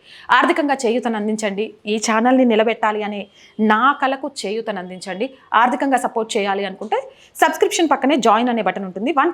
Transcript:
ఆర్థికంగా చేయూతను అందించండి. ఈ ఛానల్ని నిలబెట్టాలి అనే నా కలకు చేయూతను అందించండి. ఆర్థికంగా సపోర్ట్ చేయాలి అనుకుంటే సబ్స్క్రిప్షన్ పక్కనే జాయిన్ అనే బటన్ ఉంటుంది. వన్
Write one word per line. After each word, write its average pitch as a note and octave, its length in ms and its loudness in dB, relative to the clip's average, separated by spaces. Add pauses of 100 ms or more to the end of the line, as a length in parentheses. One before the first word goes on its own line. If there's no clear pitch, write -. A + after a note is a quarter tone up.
(320)
ఆర్థికంగా C#4+ 420 2 (120)
చేయూతను A#3 300 0
అందించండి. G#3+ 580 -4 (120)
ఈ G#3+ 120 -2
ఛానల్ని A#3+ 480 2
నిలబెట్టాలి A3 580 2
అనే G3+ 240 -8 (320)
నా A3 420 4
కలకు C#4 300 -2 (140)
చేయూతను G#3+ 340 -6
అందించండి. F#3 540 -8 (200)
ఆర్థికంగా B3+ 440 2
సపోర్ట్ A3+ 400 -4
చేయాలి G3+ 280 -2
అనుకుంటే A3 440 -6 (260)
సబ్స్క్రిప్షన్ E4 560 2
పక్కనే C4+ 240 2
జాయిన్ A3+ 340 2
అనే A#3 120 -2
బటన్ F#3+ 240 -4
ఉంటుంది. F#3+ 260 -4
వన్ D4+ 220 2